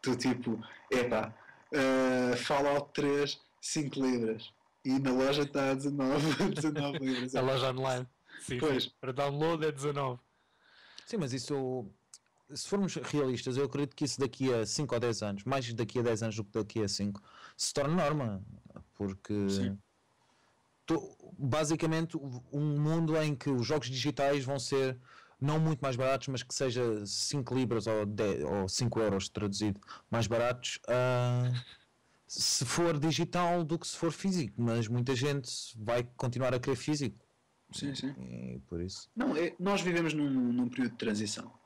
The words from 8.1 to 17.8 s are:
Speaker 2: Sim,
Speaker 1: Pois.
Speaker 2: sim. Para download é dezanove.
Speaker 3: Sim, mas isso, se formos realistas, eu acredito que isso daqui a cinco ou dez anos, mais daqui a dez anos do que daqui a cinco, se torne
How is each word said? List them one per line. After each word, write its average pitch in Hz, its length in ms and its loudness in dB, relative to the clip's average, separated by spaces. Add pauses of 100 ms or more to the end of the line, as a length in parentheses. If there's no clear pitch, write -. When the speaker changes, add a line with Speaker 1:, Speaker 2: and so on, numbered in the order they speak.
Speaker 2:
Sim, - 180 -6
Speaker 1:
Pois. 135 280 2
Speaker 2:
sim. - 140 -10
Para 131 140 -6
download 147 500 0
é 156 80 2
dezanove. 139 480 -4 (840)
Speaker 3:
Sim, 240 120 -6
mas 139 160 -2
isso, 127 520 -4 (680)
se - 160 -10
formos 196 280 0
realistas, 131 600 0
eu 143 80 2
acredito 139 300 -2
que 151 100 0
isso 127 140 -4
daqui 131 320 2
a 113 140 4
cinco 123 300 -2
ou 117 40 2
dez 117 220 0
anos, 101 220 -4
mais 131 280 -2
daqui 117 280 -2
a - 20 2
dez 117 220 2
anos 110 120 -2
do 107 80 -4
que - 140 -10
daqui 107 240 -2
a 104 60 2
cinco, 101 340 -2 (340)
se - 160 -4
torne 147 240 0